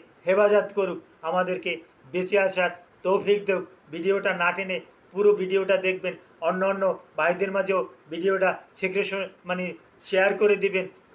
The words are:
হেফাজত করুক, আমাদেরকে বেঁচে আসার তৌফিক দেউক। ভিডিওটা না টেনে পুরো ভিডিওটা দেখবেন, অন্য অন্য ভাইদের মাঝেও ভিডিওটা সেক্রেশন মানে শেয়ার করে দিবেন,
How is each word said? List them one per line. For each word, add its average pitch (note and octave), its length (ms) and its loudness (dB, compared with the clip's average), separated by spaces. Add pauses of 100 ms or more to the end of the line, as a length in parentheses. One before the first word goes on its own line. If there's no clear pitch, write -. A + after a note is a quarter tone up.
(260)
হেফাজত G3+ 500 4
করুক, F#3 240 -2 (220)
আমাদেরকে F3+ 500 -2 (400)
বেঁচে F#3 280 0
আসার F#3 320 2 (320)
তৌফিক G3 420 2
দেউক। F#3 180 0 (280)
ভিডিওটা F#3+ 420 0
না F3 180 0
টেনে F#3 260 -4 (360)
পুরো G#3 200 4
ভিডিওটা F#3+ 440 0
দেখবেন, F#3 360 -2 (280)
অন্য F#3 240 0
অন্য G3 180 0 (340)
ভাইদের F3+ 340 0
মাঝেও F#3+ 280 0 (300)
ভিডিওটা F3+ 400 0 (240)
সেক্রেশন G3 480 -4 (240)
মানে F3+ 200 -6 (340)
শেয়ার F#3+ 380 2
করে G#3 180 4
দিবেন, F#3 300 0 (280)